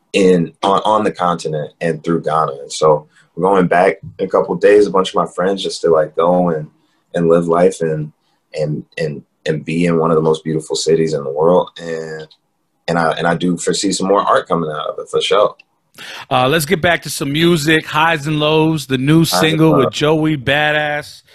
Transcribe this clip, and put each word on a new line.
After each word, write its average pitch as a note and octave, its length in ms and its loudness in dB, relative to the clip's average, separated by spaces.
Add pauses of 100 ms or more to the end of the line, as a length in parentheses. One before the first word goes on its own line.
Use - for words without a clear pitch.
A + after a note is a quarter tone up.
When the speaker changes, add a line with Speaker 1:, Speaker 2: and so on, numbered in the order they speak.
(140)
Speaker 1:
in, F#2 400 2 (100)
on, G2 200 2
on G#2+ 200 2
the G2 80 0
continent D#2+ 680 -4
and D#2+ 220 -4
through E2 200 -2
Ghana. D2+ 300 -2
And C#2 180 -16
so - 360 0 (280)
we're E2+ 80 -6
going F#2+ 240 2
back F2+ 300 2 (200)
in G2 80 -4
a F#2+ 40 -6
couple F#2+ 260 0
of E2+ 60 -8
days, G2+ 260 6
a F#2 40 -4
bunch F#2+ 180 0
of - 60 -6
my F2 120 -2
friends, F#2+ 340 -4
just E2+ 200 -6
to, E2+ 80 2
like, E2 260 0
go F2 340 2
and, D#2 220 -6 (420)
and E2+ 140 0
live E2+ 200 2
life E2+ 340 2
and, D#2 320 -4 (400)
and, - 320 -6 (120)
and, D2 260 -6 (220)
and D2+ 180 -4
be E2 220 -2
in E2+ 140 2
one D#2+ 100 2
of E2+ 60 2
the D#2 60 2
most D#2+ 220 0
beautiful D#2 320 -6
cities D#2+ 380 0
in C#2+ 100 -4
the C#2 80 -8
world. D#2 380 2 (100)
And, D#2+ 480 -10 (600)
and E2+ 100 0
I, D#2+ 200 0
and E2+ 100 -2
I E2+ 80 0
do F2 220 -2
foresee F#2 340 -2
some F#2 160 -4
more G2 140 2
art A#2 260 0
coming E2 240 -4
out D2+ 160 -8
of - 120 -10
it, D#2 100 -14
for D#2 120 -2
sure. F#2+ 340 0 (720)
Speaker 2:
Uh, B2+ 180 2
let's D#3 180 0
get E3 160 -2
back E3+ 220 2
to D3+ 60 -12
some C#3 220 -6
music, D#3+ 540 2
Highs D#3 420 0
and D3+ 120 -2
Lows, D#3 480 2
the C3 100 -2
new D3 220 4
Speaker 1:
Highs E3 140 2
and F3+ 80 2
Speaker 2:
single D#3+ 340 4
with C3 100 2
Speaker 1:
Lows. - 80 -4
Speaker 2:
Joey D#3 440 0
Badass. D3 840 -2 (120)